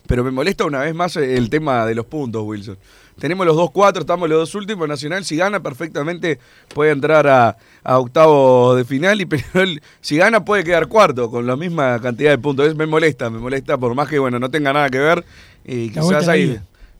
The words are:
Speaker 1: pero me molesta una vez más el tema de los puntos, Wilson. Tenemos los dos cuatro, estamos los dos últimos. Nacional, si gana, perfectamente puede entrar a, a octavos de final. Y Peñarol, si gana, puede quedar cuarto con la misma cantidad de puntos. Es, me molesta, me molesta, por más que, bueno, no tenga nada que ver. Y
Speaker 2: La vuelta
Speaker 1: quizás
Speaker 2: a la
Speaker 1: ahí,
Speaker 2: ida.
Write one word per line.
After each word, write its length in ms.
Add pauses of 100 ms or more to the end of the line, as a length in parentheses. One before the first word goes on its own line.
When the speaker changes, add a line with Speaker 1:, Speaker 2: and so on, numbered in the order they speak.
Speaker 1:
pero 160
me 80
molesta 340
una 140
vez 160
más 220
el 340
tema 340
de 80
los 140
puntos, 360
Wilson. 360 (400)
Tenemos 260
los 100
dos 140
cuatro, 320
estamos 260
los 120
dos 160
últimos. 320
Nacional, 360
si 120
gana, 260
perfectamente 800 (340)
puede 160
entrar 380
a, 300 (260)
a 160
octavos 760
de 100
final. 360
Y 60
Peñarol, 560 (180)
si 160
gana, 260
puede 200
quedar 240
cuarto 420
con 160
la 100
misma 460
cantidad 300
de 80
puntos. 280
Es, 80
me 120
molesta, 420
me 80
molesta, 400
por 160
más 160
que, 80
bueno, 220
no 100
tenga 240
nada 160
que 80
ver. 260 (400)
Y 280
Speaker 2:
La 100
vuelta 200
Speaker 1:
quizás 20
Speaker 2:
a 20
la 80
Speaker 1:
ahí, 80
Speaker 2:
ida. 220 (360)